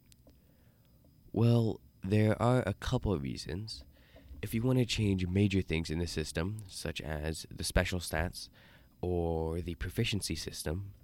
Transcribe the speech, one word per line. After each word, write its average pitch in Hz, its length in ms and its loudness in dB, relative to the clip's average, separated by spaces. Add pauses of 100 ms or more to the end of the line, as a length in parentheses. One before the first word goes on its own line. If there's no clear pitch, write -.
(1300)
Well, 117 480 4 (240)
there 107 380 4
are 123 240 4
a 101 80 0
couple - 400 0
of 73 100 0
reasons. 87 600 -8 (560)
If 104 120 -6
you 113 80 0
want 127 180 4
to 123 60 4
change 98 400 2
major 95 360 4
things 82 280 -2
in 80 100 0
the 87 80 0
system, 82 600 -4
such - 320 -8
as 78 540 -4
the - 100 -8
special 90 360 0
stats 85 500 -4 (520)
or 85 600 0
the 85 140 -8
proficiency 98 600 -2
system, 85 560 -6 (120)